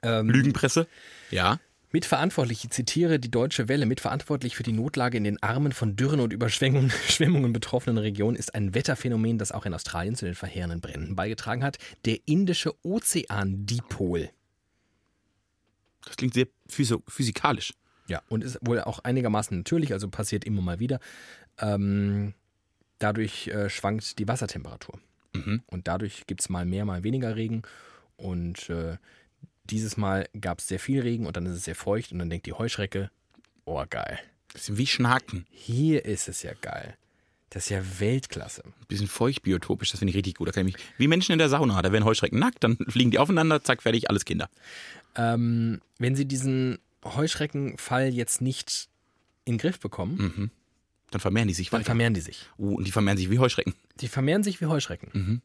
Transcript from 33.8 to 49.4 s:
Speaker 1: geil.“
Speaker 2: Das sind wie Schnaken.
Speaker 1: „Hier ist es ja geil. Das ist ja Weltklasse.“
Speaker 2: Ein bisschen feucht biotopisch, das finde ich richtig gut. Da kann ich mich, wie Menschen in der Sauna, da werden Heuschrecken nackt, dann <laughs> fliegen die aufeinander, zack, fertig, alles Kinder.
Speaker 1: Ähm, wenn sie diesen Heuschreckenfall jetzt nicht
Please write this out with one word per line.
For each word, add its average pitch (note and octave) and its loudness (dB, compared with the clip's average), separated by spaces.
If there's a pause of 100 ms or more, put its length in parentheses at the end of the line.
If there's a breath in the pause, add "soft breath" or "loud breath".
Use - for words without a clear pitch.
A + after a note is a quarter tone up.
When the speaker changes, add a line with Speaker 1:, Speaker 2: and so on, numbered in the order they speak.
Speaker 1:
geil.“ - -6 (340)
Speaker 2:
Das - -12
sind G2+ -4
wie C3+ 2
Schnaken. B2 0
Speaker 1:
„Hier C#3+ 0
ist - -4
es - -8
ja E2 -10
geil. - -10 (540)
Das F#2 -8
ist - -4
ja G2 0 (160)
Weltklasse.“ A2+ -2
Speaker 2:
Ein - -20 (160)
bisschen G2+ 0
feucht C3 0
biotopisch, - 0
das - -8
finde G2+ 4
ich F2 0
richtig F#2+ 0
gut. - -2
Da F#2 -4
kann F#2+ 2
ich F#2+ 0
mich, - -14 (160 loud breath)
wie C3+ 6
Menschen F3+ 4
in E3 4
der D#3 6
Sauna, C3 4
da F#2 4
werden G#2+ 4
Heuschrecken A2 4
nackt, B3 2
dann A#2 4
<laughs> - -4
fliegen B2 2
die - 4
aufeinander, D#3+ 4
zack, B2 2
fertig, A2+ 2
alles G2+ 2
Kinder. - -4 (680 loud breath)
Speaker 1:
Ähm, A#2 2 (180)
wenn B2 2
sie C#3 2
diesen C3 0 (260)
Heuschreckenfall C#3 0
jetzt A#2+ 0
nicht - -4 (560)